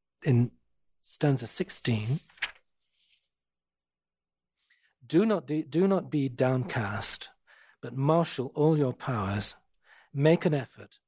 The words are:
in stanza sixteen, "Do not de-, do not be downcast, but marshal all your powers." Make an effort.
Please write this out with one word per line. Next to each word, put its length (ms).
in 280
stanza 440
sixteen, 760
"Do 220
not 200
de-, 160
do 260
not 220
be 180
downcast, 1000
but 160
marshal 580
all 240
your 140
powers." 640
Make 320
an 100
effort. 540